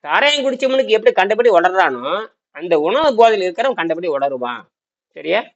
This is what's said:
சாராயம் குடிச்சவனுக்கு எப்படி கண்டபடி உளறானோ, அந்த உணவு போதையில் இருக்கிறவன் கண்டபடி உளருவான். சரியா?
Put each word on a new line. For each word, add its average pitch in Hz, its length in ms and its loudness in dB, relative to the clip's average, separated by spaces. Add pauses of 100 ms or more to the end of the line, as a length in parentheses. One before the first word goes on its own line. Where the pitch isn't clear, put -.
சாராயம் 262 400 0
குடிச்சவனுக்கு 262 440 -2
எப்படி 220 240 4
கண்டபடி 220 380 2
உளறானோ, 175 760 0 (220)
அந்த 165 300 -2
உணவு 247 360 0
போதையில் 220 300 4
இருக்கிறவன் 233 280 -4
கண்டபடி 170 340 -4
உளருவான். 131 540 -4 (440)
சரியா? 165 340 -6 (160)